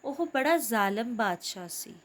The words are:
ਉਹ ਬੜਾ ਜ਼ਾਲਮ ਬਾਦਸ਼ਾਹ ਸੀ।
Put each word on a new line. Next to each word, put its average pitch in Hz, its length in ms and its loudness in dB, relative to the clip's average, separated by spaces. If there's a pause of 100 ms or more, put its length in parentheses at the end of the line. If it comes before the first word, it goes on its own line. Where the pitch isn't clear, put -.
ਉਹ 294 300 -2
ਬੜਾ 294 220 4
ਜ਼ਾਲਮ 220 600 2
ਬਾਦਸ਼ਾਹ 185 520 -2
ਸੀ। - 260 -10 (100)